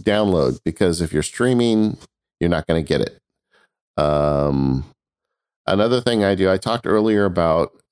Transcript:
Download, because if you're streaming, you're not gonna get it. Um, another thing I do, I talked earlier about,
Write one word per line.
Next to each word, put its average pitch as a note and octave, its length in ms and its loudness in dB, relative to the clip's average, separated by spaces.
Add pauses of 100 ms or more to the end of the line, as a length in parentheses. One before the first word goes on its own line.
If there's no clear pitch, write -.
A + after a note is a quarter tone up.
Download, F#2 640 0
because E2+ 360 0
if D#2+ 120 -4
you're D2+ 120 -2
streaming, A#2 720 0 (420)
you're E2+ 120 -2
not D#2+ 180 -2
gonna E2 140 0
get C#2 180 -2
it. - 180 -6 (800)
Um, C#2+ 880 0 (840)
another A2+ 340 2
thing A#2 220 0
I G2 140 2
do, F#2 120 2
I F#2+ 80 2
talked A2+ 300 -4
earlier G#2+ 380 2
about, E2+ 480 0 (200)